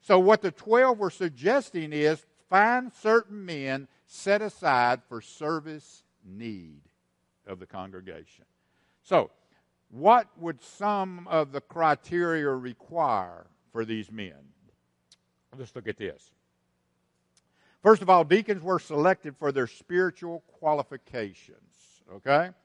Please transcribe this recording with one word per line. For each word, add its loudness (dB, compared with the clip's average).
So 4
what 6
the -4
twelve 0
were -2
suggesting -4
is 0
find 2
certain -2
men -6
set -2
aside 0
for -12
service -10
need -16
of -14
the -18
congregation. -16
So, 2
what 4
would -10
some -6
of 0
the -8
criteria -2
require -4
for -6
these -8
men? -14
Let's -18
look -12
at -8
this. -12
First 6
of -2
all, 8
deacons 0
were -2
selected 0
for -2
their -2
spiritual -4
qualifications, -6
okay? 0